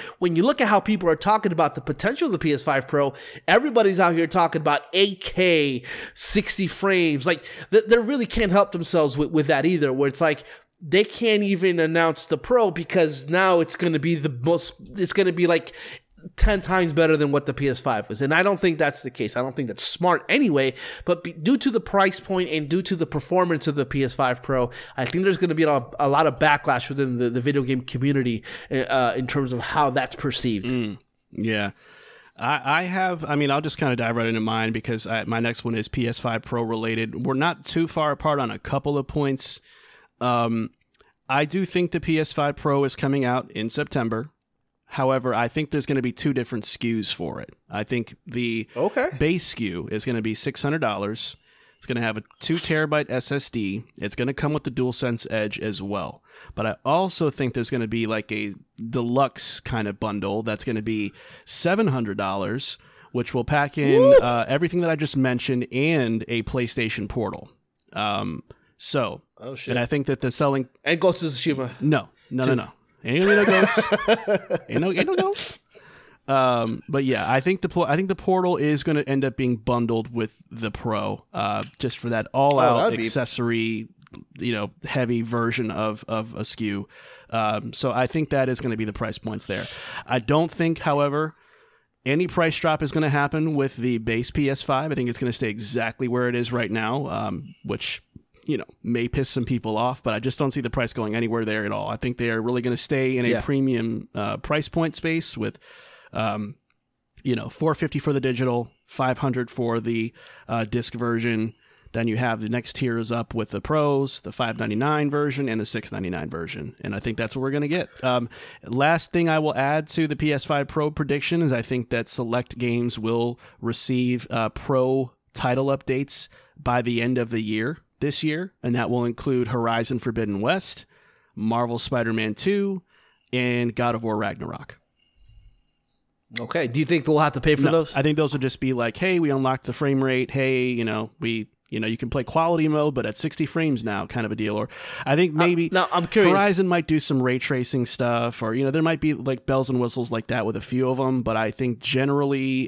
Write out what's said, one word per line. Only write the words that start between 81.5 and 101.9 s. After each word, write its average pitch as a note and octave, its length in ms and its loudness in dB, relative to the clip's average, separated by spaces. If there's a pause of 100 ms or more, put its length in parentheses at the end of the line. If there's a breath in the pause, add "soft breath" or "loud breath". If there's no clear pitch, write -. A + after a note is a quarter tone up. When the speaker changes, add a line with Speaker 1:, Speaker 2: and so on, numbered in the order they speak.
Speaker 2:
just B2 200 -4
for A#2+ 120 -6
that A2+ 240 -2
all-out C3 420 4
Speaker 1:
Oh, A2+ 80 4
that'd A2+ 140 0
be A2+ 80 2
Speaker 2:
accessory, A2+ 800 0 (500)
you A#2+ 140 -4
know, G#2 200 -4 (120)
heavy B2 380 0
version A#2 500 -2
of, G#2+ 380 -4
of A2 260 -4
a - 40 -6
S - 180 -2
K A2+ 80 -4
U. G2+ 240 -4 (400 loud breath)
Um, A2 420 -2
so B2 220 -2
I B2+ 120 2
think D#3 260 -2
that C3 180 2
is B2+ 100 -2
gonna A#2+ 160 -2
be A2 80 -4
the G#2+ 80 -4
price G#2+ 260 -6
points G#2+ 280 -8
there. - 200 -4 (400 loud breath)
I B2+ 140 0
don't D3 320 2
think, E3 280 0
however, D3 560 0 (720 soft breath)
any D#3 220 2
price E3 320 2
drop D#3 240 0
is C#3+ 80 0
gonna D#3 160 2
happen D3 480 2
with C3+ 220 0
the A#2+ 220 0
base A2+ 300 0
P C#3+ 200 2
S C3+ 120 0
five. D3 300 0
I C#3+ 40 -4
think B2 140 0
it's A#2 100 -4
gonna B2 120 0
stay A#2 160 -2
exactly A#2 600 -2
where B2 180 2
it A#2+ 80 0
is A#2+ 160 -2
right A#2+ 180 -2
now, A2+ 380 -2
um, G#2 560 -6
which, - 400 -6 (420)
you D3 120 -2
know, - 80 -10 (160)
may A#2+ 260 -2
piss C3 220 0
some B2 160 0
people A2+ 320 -2
off, B2 240 -2
but A#2 100 -2
I G#2+ 80 -2
just B2 200 -2
don't C#3+ 100 2
see C3+ 120 -2
the A#2+ 100 -4
price A#2+ 200 -2
going G#2+ 220 -4
anywhere A2+ 320 -2
there G#2+ 200 -2
at G#2 60 -4
all. G#2 160 -6
I A2 100 -6